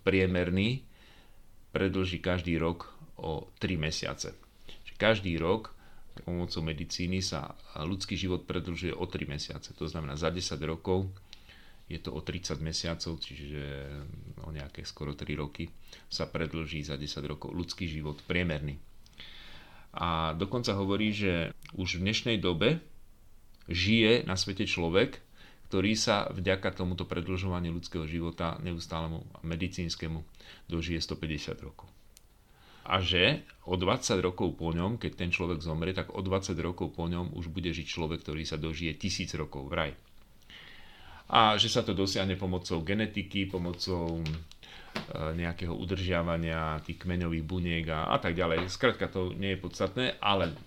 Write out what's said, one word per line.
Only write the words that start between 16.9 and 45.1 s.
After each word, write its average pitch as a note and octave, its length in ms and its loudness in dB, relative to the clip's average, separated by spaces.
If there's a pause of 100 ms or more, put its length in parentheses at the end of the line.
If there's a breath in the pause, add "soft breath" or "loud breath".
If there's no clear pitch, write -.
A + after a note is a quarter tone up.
desať D2 320 -4
rokov - 240 -6
ľudský F2 320 -4
život D2+ 400 -4
priemerný. D2+ 480 0 (1200 loud breath)
A E2 400 2
dokonca G2+ 400 0
hovorí, G2+ 400 2
že F2+ 400 2 (160)
už F2+ 240 -2
v F2+ 80 2
dnešnej G#2+ 400 2
dobe G#2 400 4 (880)
žije A2 560 6
na F#2 80 2
svete G2 320 0
človek, F2+ 560 4 (480 loud breath)
ktorý G2+ 240 6
sa G#2 320 4
vďaka F#2+ 480 2
tomuto F2+ 320 0
predĺžovaniu F2 640 0
ľudského E2 320 -4
života E2 560 -2
neustálemu E2 640 -4 (240)
medicínskemu E2 720 -2 (480 loud breath)
dožije E2 320 0
sto D2+ 160 -4
päťdesiat D#2 480 -4
rokov. - 240 -14 (960 loud breath)
A F#2+ 160 4
že F#2 480 6 (160)
o F2+ 160 2
dvadsať G#2 400 4
rokov F2+ 400 2
po E2 160 2
ňom, G2+ 240 0
keď - 240 -2
ten F2 80 0
človek E2+ 320 0
zomrie, E2 320 0
tak E2+ 160 -4
o - 80 -4
dvadsať F#2+ 400 0
rokov E2+ 320 -2
po E2+ 160 -2
ňom F2 240 -2
už E2 160 -6
bude E2+ 240 -2
žiť D#2 160 -4
človek, D#2+ 320 -2
ktorý D#2 240 -4
sa D#2 160 -4
dožije D#2+ 360 -2
tisíc F#2 360 -2
rokov D2 400 -6
vraj. D#2 240 0 (1300 loud breath)
A G#2+ 320 8
že A2+ 80 6
sa A#2+ 160 4
to A2 80 0
dosiahne F#2+ 480 2
pomocou F2+ 400 0
genetiky, G2+ 640 0
pomocou, F2 800 0
e, D#2 80 0 (1040 loud breath)